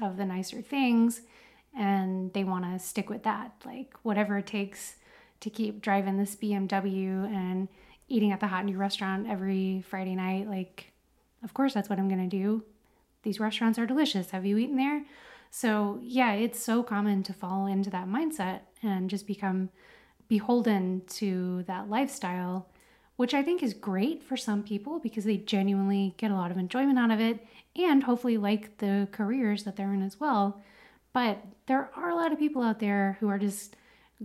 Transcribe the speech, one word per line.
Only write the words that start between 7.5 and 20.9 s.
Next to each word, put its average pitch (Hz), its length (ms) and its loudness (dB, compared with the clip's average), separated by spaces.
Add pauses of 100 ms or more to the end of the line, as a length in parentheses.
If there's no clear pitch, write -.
eating 214 240 4
at 196 80 -2
the 208 80 0
hot 185 180 -2
new 190 120 -2
restaurant 196 500 -2
every 190 640 -2
Friday 185 240 -4
night, 190 340 -2
like, 190 440 -8 (520)
of - 120 -12
course 269 180 2
that's 202 160 0
what 196 80 0
I'm 196 120 2
gonna 185 180 0
do. 202 360 0 (600)
These 202 160 -2
restaurants 220 400 2
are 233 80 0
delicious. 262 420 2
Have 190 160 -4
you 202 140 2
eaten 269 180 0
there? 285 260 0 (460)
So, 208 540 0
yeah, 247 300 4
it's 226 260 0
so 233 240 0
common 208 400 0
to 190 100 -8
fall 190 320 -4
into 196 260 0
that 185 160 -4
mindset 208 520 -2 (240)
and 190 260 0
just 196 160 -6
become 190 440 -2 (580)
beholden 208 800 2